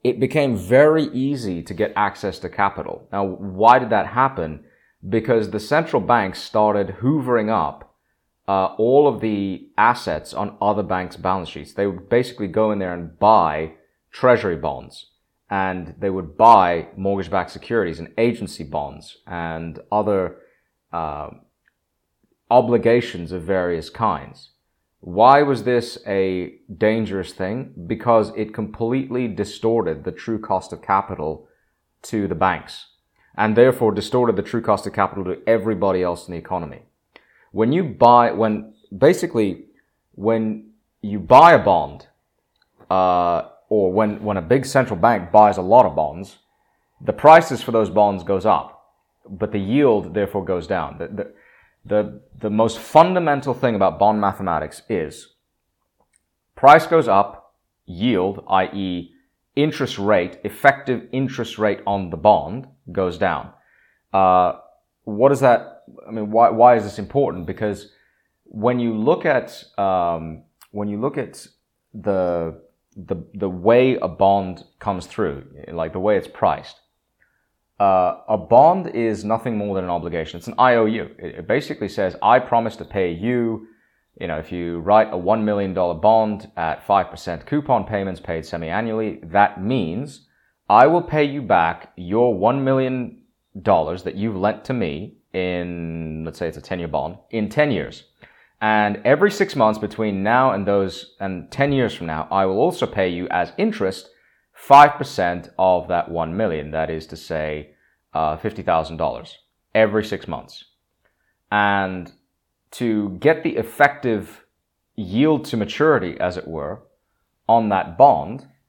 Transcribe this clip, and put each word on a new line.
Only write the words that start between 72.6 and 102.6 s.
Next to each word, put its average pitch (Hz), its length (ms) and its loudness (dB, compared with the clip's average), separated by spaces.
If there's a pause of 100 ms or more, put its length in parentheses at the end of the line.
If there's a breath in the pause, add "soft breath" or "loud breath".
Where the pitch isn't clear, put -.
the, 92 200 -8 (180)
the 98 160 -6
way 113 460 4
a - 120 -4
bond 98 560 0 (160)
comes 92 280 -6
through, 76 380 -6 (260)
like, 82 220 -6
the 92 60 -8
way 101 180 2
it's 87 100 -6
priced, - 520 -4 (1000)
uh, 92 480 2
a 110 100 0
bond 160 500 4
is 110 360 -4
nothing 113 340 -4
more 104 180 -4
than 92 100 -4
an 90 40 -6
obligation. 85 480 -6
It's - 100 -18
an - 100 -10
I 123 180 4
O 113 100 4
U. 110 180 -2 (140)
It, - 180 -14
it - 120 -14
basically 139 400 -4
says, 92 340 -4
"I 117 180 6
promise 117 360 -2
to - 80 -14
pay 90 300 -2
you," 113 540 -4 (520 soft breath)
you 90 80 -10
know, 78 100 -6
if 82 140 -10
you 85 280 -6
write 107 340 2
a 92 40 -4
one 107 280 0
million 101 280 -2
dollar 87 200 -2
bond 107 640 0
at 82 280 -6
five 98 240 0
percent 87 360 -10
coupon 143 400 -2
payments 98 340 -6
paid 82 260 -8
semi-annually, 107 800 -6
that 92 400 0
means 117 640 -6 (420)
I 117 180 8
will 170 140 2
pay 151 220 0
you 143 180 -4
back 85 540 0
your 104 420 0
one 131 280 0
million 131 560 -2 (400)
dollars 90 420 0
that 92 120 -8
you've 104 200 -4
lent 98 300 -4
to 131 80 -6
me 87 420 -6 (160)
in, 85 920 -6
let's 80 120 -12
say 85 120 -6
it's 76 80 -12
a 80 40 -16
ten-year 85 280 -8
bond, 78 280 -6 (120)
in 110 180 -4
ten 147 240 -2
years. - 320 -6 (560 soft breath)
And 107 460 2
every 160 260 4
six 196 240 -4
months 107 240 2
between 104 420 -4
now 120 300 2
and 98 160 -4
those, 98 540 -2
and 95 280 -8
ten 143 220 -2
years 127 240 0
from 85 120 -10
now, 78 220 -6
I 98 160 0
will 95 140 0
also 170 260 0